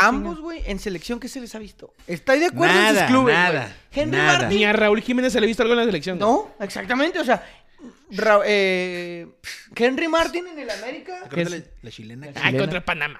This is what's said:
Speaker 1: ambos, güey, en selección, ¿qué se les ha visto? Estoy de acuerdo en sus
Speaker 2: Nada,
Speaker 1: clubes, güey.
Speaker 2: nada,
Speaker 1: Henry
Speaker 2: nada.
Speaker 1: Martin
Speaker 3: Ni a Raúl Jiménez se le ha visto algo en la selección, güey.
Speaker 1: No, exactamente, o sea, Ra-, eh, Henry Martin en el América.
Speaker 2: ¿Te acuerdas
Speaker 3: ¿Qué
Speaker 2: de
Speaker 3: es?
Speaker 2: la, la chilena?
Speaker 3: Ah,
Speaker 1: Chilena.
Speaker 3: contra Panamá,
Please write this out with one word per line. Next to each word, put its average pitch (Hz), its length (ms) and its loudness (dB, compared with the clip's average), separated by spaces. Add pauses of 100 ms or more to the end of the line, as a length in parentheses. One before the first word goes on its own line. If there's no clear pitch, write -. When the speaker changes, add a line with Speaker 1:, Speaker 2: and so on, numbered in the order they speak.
Speaker 1:
ambos, 311 320 -4
güey, 330 240 -10
en 196 140 -6
selección, 202 420 -8
¿qué 247 80 -12
se 269 100 -14
les 233 160 -14
ha 220 40 -12
visto? - 340 -20 (140)
Estoy 262 320 2
de 330 80 4
acuerdo 240 300 2
en 214 100 4
sus 220 80 6
Speaker 2:
Nada, 175 120 4
Speaker 1:
clubes, 262 160 6
güey. 160 120 4
Speaker 2:
nada, 156 400 0 (180)
Speaker 1:
Henry - 240 -2
Speaker 2:
nada. 147 220 4
Speaker 1:
Martin - 180 0
Speaker 3:
Ni 214 80 4
a 208 80 4
Raúl 214 280 2
Jiménez 247 300 0
se 240 80 0
le 220 60 4
ha - 20 4
visto 233 160 0
algo 233 120 2
en 233 40 2
la 233 60 2
selección, 180 340 -2
güey. 208 100 2
Speaker 1:
No, 415 200 2 (100)
exactamente, 247 580 -2
o 311 60 -2
sea, 233 180 0 (680)
Ra-, 208 340 4
eh, 180 800 -2 (500)
Henry 262 320 0
Martin 330 400 0
en 320 120 -16
el 262 100 -10
América. 269 520 -12
Speaker 2:
¿Te 370 60 -18
acuerdas - 60 -16
Speaker 3:
¿Qué 170 160 -2
Speaker 2:
de 175 80 -8
Speaker 3:
es? - 80 -14
Speaker 2:
la, - 60 -20 (120)
la 117 80 -16
chilena? 117 440 -18
Speaker 3:
Ah, 120 60 -10
Speaker 1:
Chilena. 139 180 2
Speaker 3:
contra 180 260 -4
Panamá, 147 340 -6